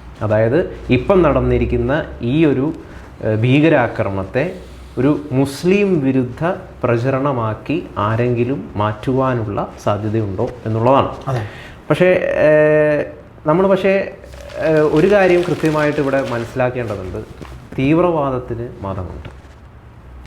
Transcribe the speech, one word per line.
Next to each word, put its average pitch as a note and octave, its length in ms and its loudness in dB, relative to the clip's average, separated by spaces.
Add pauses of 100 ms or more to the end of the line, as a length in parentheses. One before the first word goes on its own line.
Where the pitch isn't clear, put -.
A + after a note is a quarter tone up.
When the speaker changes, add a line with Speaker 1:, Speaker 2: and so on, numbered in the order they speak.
(220)
Speaker 1:
അതായത് A2+ 480 0 (200)
ഇപ്പം F3 320 4
നടന്നിരിക്കുന്ന B2 840 2 (180)
ഈ C#3 220 2
ഒരു, C#3 280 2 (520)
ഏഹ്, A2 120 0
ഭീകരാക്രമണത്തെ B2+ 1200 2 (420)
ഒരു C#3 220 2 (120)
മുസ്ലിം F3 680 2
വിരുദ്ധ C3 520 0 (320)
പ്രചരണമാക്കി C3 1000 -2 (120)
ആരെങ്കിലും A#2+ 800 0
മാറ്റുവാനുള്ള A#2+ 960 -2 (120)
സാധ്യതയുണ്ടോ G#2+ 640 -2 (180)
എന്നുള്ളതാണ്. A2+ 420 4 (200)
Speaker 2:
അതെ. B2+ 140 -4 (480)
Speaker 1:
പക്ഷേ, F3+ 160 4 (280)
ഏഹ്, D3+ 680 4 (420)
നമ്മൾ F3 200 4
പക്ഷേ, F#3+ 460 2 (460)
ഏഹ്, D#3 200 2
ഒരു D#3 340 4
കാര്യം F#3 280 6
കൃത്യമായിട്ട് D3+ 600 0
ഇവിടെ C3+ 320 0
മനസ്സിലാക്കേണ്ടതുണ്ട്, A2+ 880 -4 (600)
തീവ്രവാദത്തിന് C3+ 920 0 (120)
മതമുണ്ട്. F#2+ 480 -8 (1000)